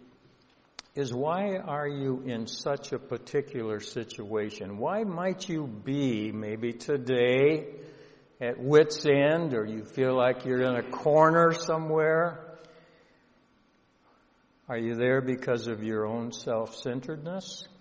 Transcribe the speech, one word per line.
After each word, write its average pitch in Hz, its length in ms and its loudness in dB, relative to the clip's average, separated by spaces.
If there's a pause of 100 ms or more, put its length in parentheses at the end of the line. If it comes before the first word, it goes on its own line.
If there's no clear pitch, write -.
(960)
is, 131 180 -2
why 180 420 0
are 147 320 -4
you 135 380 -2
in 117 200 -4
such - 460 -6
a 127 80 -4
particular 120 800 -4
situation? 104 1000 -6
Why 180 260 -2
might 185 440 -4
you 156 180 -4
be 113 680 -2
maybe 110 420 -4
today 131 1000 2 (680)
at 123 180 -4
wit's 151 460 6
end, 147 480 4
or 107 120 0
you 107 200 -8
feel 131 280 0
like 127 320 2
you're 127 160 0
in 127 140 2
a 117 160 -4
corner 160 640 6
somewhere? 160 1040 0 (2000)
Are 120 80 -4
you 117 180 -2
there 127 260 4
because 127 460 -2
of 107 160 -6
your 110 220 -2
own 117 260 -4
self-centeredness, 135 1400 -6 (140)